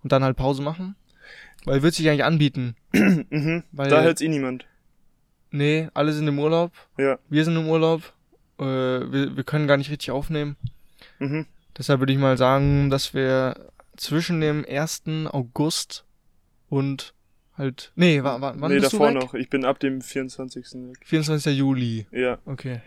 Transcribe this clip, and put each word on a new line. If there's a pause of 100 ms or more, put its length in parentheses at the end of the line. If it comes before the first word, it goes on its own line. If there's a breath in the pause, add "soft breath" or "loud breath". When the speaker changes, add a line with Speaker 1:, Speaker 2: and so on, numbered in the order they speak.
Speaker 1:
Und
dann
halt
Pause
machen. (680 loud breath)
Weil
wird
sich
eigentlich
anbieten.
Speaker 2:
<clears throat>
Mhm. (100)
Speaker 1:
Weil
Speaker 2:
Da
hört's
eh
niemand. (840)
Speaker 1:
Nee,
alle
sind
im
Urlaub. (260 soft breath)
Speaker 2:
Ja. (120)
Speaker 1:
Wir
sind
im
Urlaub. (460)
Äh,
wir,
wir
können
gar
nicht
richtig
aufnehmen. (600 soft breath)
Speaker 2:
Mhm. (320)
Speaker 1:
Deshalb
würde
ich
mal
sagen,
dass
wir (260)
zwischen
dem
ersten
August (640)
und (420)
halt,
nee,
wa-,
wa-,
wann
Speaker 2:
Nee,
Speaker 1:
bist
du
Speaker 2:
davor
Speaker 1:
weg?
Speaker 2:
noch.
Ich
bin
ab
dem
vierundzwanzigsten
weg.
Speaker 1:
Vierundzwanzigster
Juli.
Speaker 2:
Ja.
Speaker 1:
Okay,